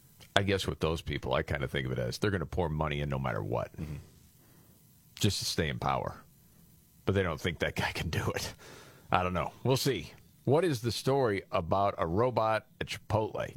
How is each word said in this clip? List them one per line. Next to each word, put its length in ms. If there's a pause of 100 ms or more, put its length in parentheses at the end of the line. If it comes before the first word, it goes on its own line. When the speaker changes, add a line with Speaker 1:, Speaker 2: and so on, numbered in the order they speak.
(340)
Speaker 1:
I 100
guess 220
with 140
those 220
people, 320
I 80
kinda 260
think 180
of 60
it 60
as 180
they're 140
gonna 160
pour 240
money 320
in 80
no 80
matter 240
what, 360
Speaker 2:
Mm-hmm. 180 (1200)
Speaker 1:
just 200
to 40
stay 240
in 100
power. 440 (840)
But 100
they 80
don't 180
think 180
that 180
guy 160
can 160
do 260
it. 200 (580)
I 100
don't 120
know. 180 (100)
We'll 140
see. 360 (320)
What 200
is 160
the 120
story 580
about 480
a 80
robot 600 (140)
at 60
Chipotle? 720